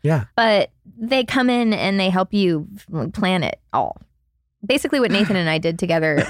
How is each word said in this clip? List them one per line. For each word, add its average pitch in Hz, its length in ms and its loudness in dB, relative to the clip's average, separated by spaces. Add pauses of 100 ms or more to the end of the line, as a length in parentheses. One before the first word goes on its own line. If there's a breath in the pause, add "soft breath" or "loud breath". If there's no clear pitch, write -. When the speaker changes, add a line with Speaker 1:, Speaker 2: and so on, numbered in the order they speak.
Speaker 1:
Yeah. 147 220 0 (100)
Speaker 2:
But 220 360 2 (260)
they 240 280 -2
come 254 240 0
in 240 240 2
and 196 260 0
they 185 100 0
help 185 240 0
you 175 340 0 (460)
plan 185 300 0
it - 160 -4 (120)
all. 113 300 -4 (640)
Basically 277 340 0
what 233 120 2
Nathan 208 240 2
and 170 140 0
I 160 100 0
did 165 180 -2
together 160 520 0